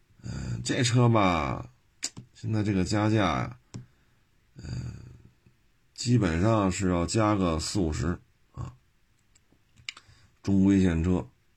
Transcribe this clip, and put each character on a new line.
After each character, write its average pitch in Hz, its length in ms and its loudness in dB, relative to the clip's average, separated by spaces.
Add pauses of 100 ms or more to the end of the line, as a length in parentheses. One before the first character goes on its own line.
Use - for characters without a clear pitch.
(240)
呃， - 80 -12 (320)
这 - 200 -2
车 120 260 4
吧， 87 600 2 (640)
现 110 200 -8
在 107 100 0
这 104 80 0
个 92 140 2
加 104 240 0
价 92 300 0
呀， - 180 -8 (960)
呃， - 80 -18 (1300)
基 120 240 0
本 85 240 2
上 104 300 2
是 92 180 -2
要 87 160 0
加 107 300 0
个 87 240 0
四 90 200 -4
五 80 120 0
十 85 260 -4 (360)
啊， - 180 -10 (1700)
中 98 220 2
规 98 180 6
线 82 220 2
车 90 240 0 (300)